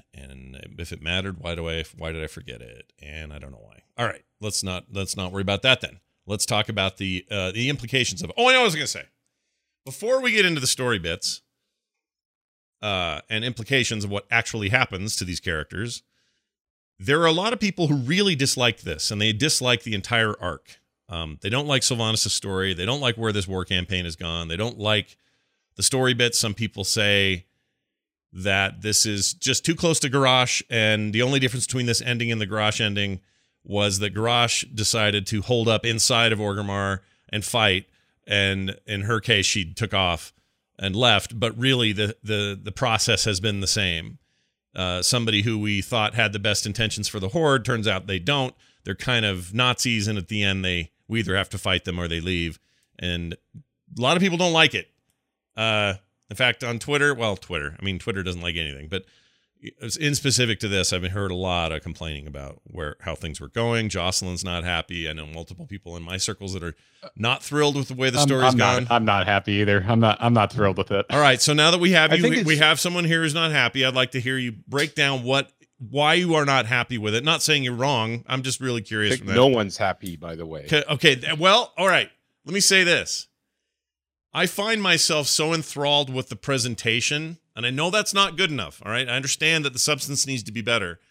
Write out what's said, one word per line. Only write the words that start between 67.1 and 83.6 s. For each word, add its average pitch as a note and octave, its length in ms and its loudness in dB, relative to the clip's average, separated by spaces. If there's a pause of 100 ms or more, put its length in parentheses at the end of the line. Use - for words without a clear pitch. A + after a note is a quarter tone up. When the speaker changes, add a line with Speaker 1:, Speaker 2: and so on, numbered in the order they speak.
Speaker 1:
not A#2+ 260 -2
thrilled D3 320 2
with C#3 140 -4
the C3 60 -10
way C3 140 2
the B2+ 100 0
Speaker 2:
I'm, C#3+ 80 6
Speaker 1:
story's C3 260 6
Speaker 2:
I'm B2 40 4
not, A2 200 6
Speaker 1:
gone. B2 120 -2
Speaker 2:
I'm A#2 140 6
not G2+ 240 4
happy G2+ 260 2
either. G2+ 320 4
I'm A2+ 140 4
not, A2 220 6
I'm A#2+ 120 4
not G#2+ 200 4
thrilled G2 240 2
with G2+ 140 -2
it. G2+ 180 2
Speaker 1:
All C#3 100 2
right, C3+ 220 8
so D3+ 120 4
now D3+ 180 6
that F3+ 100 4
we F#3 100 6
have D#3+ 220 6
Speaker 3:
I - 20 4
Speaker 1:
you, D3 60 4
Speaker 3:
think D#3 160 4
Speaker 1:
we, A3 60 2
we D#3 100 4
Speaker 3:
it's D3 80 4
Speaker 1:
have D#3 180 4
someone F3 240 0
here E3 200 2
who's D3+ 100 0
not D#3+ 180 0
happy, C3 320 2
I'd C3 120 0
like B2+ 160 2
to B2+ 100 -4
hear C3 160 -2
you B2 160 -4 (120)
break C#3+ 300 -2
down C#3 280 0
what, C3+ 280 0 (260)
why C#3+ 360 0
you F3 220 2
are D3 100 4
not C3+ 200 2
happy A#2+ 320 -2
with G#2 160 -2
it. B2 120 0
Not D#3 160 2
saying D3 220 2
you're B2 100 -2
wrong. A#2 540 0
I'm C3 160 -2
just C3 180 -4
really B2 200 -2
Speaker 3:
I G2+ 40 -10
Speaker 1:
curious G#2+ 300 0
Speaker 3:
think B2 80 -8
Speaker 1:
from G2 60 -8
that. G2 60 2
Speaker 3:
no B2+ 120 10
one's A2 280 2
happy, F#2 400 -2
by E2 220 -12
the E2 80 -10
way. D#2+ 220 -10
Speaker 1:
Okay, D3+ 220 2
okay, C#3+ 260 4
th-, D3 220 -4
well, G3 380 4
all F3+ 120 2
right. D3+ 220 4 (360)
Let D3+ 80 -8
me G3+ 80 2
say F#3+ 240 6
this. C#3+ 420 0 (1080)